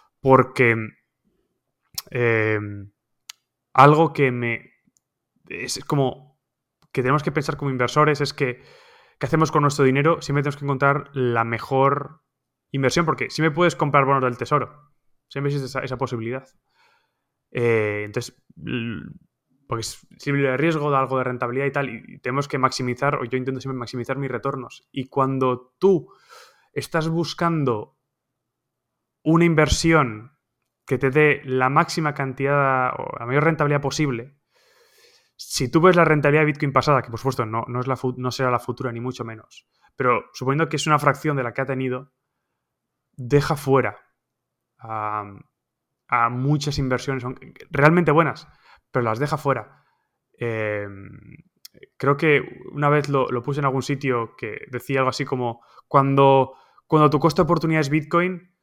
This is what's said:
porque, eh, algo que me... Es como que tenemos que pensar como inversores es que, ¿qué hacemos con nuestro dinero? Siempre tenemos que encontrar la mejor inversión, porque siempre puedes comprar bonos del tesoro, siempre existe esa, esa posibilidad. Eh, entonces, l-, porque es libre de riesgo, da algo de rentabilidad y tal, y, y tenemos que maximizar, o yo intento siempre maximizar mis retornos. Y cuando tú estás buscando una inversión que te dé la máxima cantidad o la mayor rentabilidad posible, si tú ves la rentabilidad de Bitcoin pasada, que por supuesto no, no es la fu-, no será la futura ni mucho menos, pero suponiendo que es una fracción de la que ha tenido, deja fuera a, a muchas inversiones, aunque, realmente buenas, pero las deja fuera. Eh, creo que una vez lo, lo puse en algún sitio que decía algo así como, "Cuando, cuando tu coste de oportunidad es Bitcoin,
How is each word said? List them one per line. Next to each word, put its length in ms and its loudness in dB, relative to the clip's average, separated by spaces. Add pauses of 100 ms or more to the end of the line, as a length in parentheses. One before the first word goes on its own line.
(220)
porque, 540 6 (1400)
eh, 480 0 (1120)
algo 400 6
que 180 2
me... 400 -6 (760)
Es 380 -10
como 540 -4 (520)
que 100 -2
tenemos 220 0
que 80 -4
pensar 260 -4
como 140 -4
inversores 500 0
es 120 -4
que, 280 -6 (580)
¿qué 60 -4
hacemos 260 2
con 120 2
nuestro 200 2
dinero? 380 2
Siempre 220 -2
tenemos 140 -6
que 80 -12
encontrar 480 0
la 300 0
mejor 800 -2 (500)
inversión, 340 0
porque 240 -2
siempre 260 0
puedes 200 2
comprar 300 2
bonos 180 2
del 140 0
tesoro, 540 -4 (360)
siempre 240 -6
existe 160 -4
esa, 120 -8
esa 180 -6
posibilidad. 500 -6 (1040)
Eh, 540 0
entonces, 360 -10 (220)
l-, 400 -6 (640)
porque 140 -6
es 240 -14 (220)
libre 240 0
de 60 -2
riesgo, 340 0
da 80 2
algo 180 -2
de 60 0
rentabilidad 420 -4
y 60 -2
tal, 180 -4
y, 180 -12
y 120 -20
tenemos 280 -4
que 120 -4
maximizar, 560 -2
o 80 -4
yo 140 -4
intento 240 -6
siempre 180 -8
maximizar 380 -8
mis 120 -6
retornos. 640 -8
Y 160 -8
cuando 720 -2
tú 340 2 (600)
estás 340 -4
buscando 880 -2 (1300)
una 220 4
inversión 920 2 (480)
que 120 -2
te 120 0
dé 360 4
la 240 0
máxima 440 0
cantidad 840 0
o 200 -8
la 80 -10
mayor 200 2
rentabilidad 360 2
posible, 560 -4 (1000)
si 340 -6
tú 80 4
ves 160 6
la 100 6
rentabilidad 360 4
de 60 2
Bitcoin 260 -2
pasada, 280 2
que 80 -10
por 100 -8
supuesto 260 -2
no, 220 -4
no 120 -6
es 80 -6
la 80 -2
fu-, 220 -4
no 140 -4
será 200 -2
la 80 0
futura 320 -8
ni 80 -10
mucho 240 -8
menos, 440 -18 (280)
pero 380 2
suponiendo 340 -2
que 80 -4
es 100 -4
una 140 4
fracción 380 0
de 60 -2
la 100 -6
que 80 -4
ha 40 -4
tenido, 480 -6 (1040)
deja 380 2
fuera 420 2 (800)
a, 460 -6 (840)
a 200 2
muchas 480 -2
inversiones, 460 -2
aunque, 300 -12 (180)
realmente 400 4
buenas, 360 0 (440)
pero 120 0
las 140 -2
deja 200 -4
fuera. 480 -6 (520)
Eh, 500 -4 (1080)
creo 200 2
que 440 0 (120)
una 160 0
vez 200 2
lo, 200 0
lo 120 -2
puse 200 -4
en 40 0
algún 160 0
sitio 540 -4
que 340 -12
decía 300 -2
algo 100 2
así 160 -4
como, 400 -4 (220)
"Cuando, 640 4 (340)
cuando 220 6
tu 100 2
coste 220 2
de 40 2
oportunidad 360 0
es 80 -2
Bitcoin, 720 -2